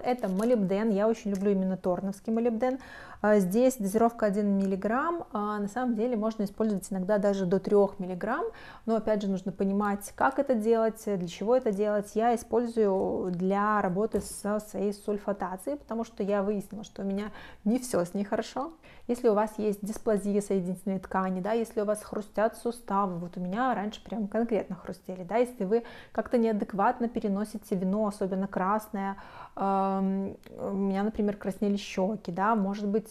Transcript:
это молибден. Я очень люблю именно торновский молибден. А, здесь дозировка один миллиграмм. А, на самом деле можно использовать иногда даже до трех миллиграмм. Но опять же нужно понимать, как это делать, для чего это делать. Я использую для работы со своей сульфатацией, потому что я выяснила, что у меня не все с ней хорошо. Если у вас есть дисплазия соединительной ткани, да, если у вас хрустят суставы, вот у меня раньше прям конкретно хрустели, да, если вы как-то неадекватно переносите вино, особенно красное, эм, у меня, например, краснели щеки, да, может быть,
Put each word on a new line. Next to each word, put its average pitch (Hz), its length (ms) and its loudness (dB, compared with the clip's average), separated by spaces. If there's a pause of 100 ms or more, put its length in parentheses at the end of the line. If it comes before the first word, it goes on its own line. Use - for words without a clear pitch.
это 247 240 0
молибден. 202 600 2
Я 208 180 4
очень 220 220 -2
люблю 202 220 2
именно 190 260 0
торновский 190 560 -2
молибден. 240 460 0 (420)
А, 214 160 6
здесь 226 400 4
дозировка 220 480 2
один 202 320 2
миллиграмм. 220 720 0
А, 208 260 -2
на 202 100 -2
самом 247 260 0
деле 233 220 0
можно 220 260 -2
использовать 202 500 0
иногда 190 240 2
даже 196 300 2
до 185 120 4
трех 196 400 4
миллиграмм. 202 460 -4 (400)
Но 226 120 2
опять 214 260 0
же 196 80 0
нужно 185 220 -2
понимать, 202 640 0
как 277 240 2
это 277 160 4
делать, 226 520 2
для 185 220 -2
чего 202 280 0
это 247 160 2
делать. 208 420 0
Я 226 200 4
использую 214 960 2
для 196 500 2
работы 196 400 0
со 208 400 -4
своей 202 320 -4
сульфатацией, 202 840 -4
потому 226 260 -4
что - 180 -6
я 202 200 2
выяснила, 202 420 -2
что - 160 -14
у 196 60 -4
меня 202 260 -2 (320)
не 226 140 4
все 233 260 0
с 170 80 -12
ней 196 120 -2
хорошо. 254 480 -4 (360)
Если 240 200 2
у 208 60 6
вас 214 240 2
есть 208 260 0
дисплазия 202 560 0
соединительной 190 580 -2
ткани, 190 420 -2
да, 196 120 -2
если 226 300 0
у - 20 2
вас 208 180 -2
хрустят 214 540 -2
суставы, 196 600 -2
вот 175 180 -8
у 190 40 -6
меня 220 340 0
раньше 208 280 -6
прям 202 260 -4
конкретно 214 480 0
хрустели, 180 480 -10
да, 180 120 -2
если 247 280 0
вы 220 180 2 (300)
как-то 226 260 0
неадекватно 226 720 2
переносите 214 680 -2
вино, 190 300 0
особенно 196 400 -2
красное, 196 720 -2 (400)
эм, 190 800 0 (220)
у - 120 -4
меня, 196 320 0
например, 208 340 0
краснели 202 400 -2
щеки, 196 540 -2
да, 190 240 2
может 202 320 0
быть, 214 240 -2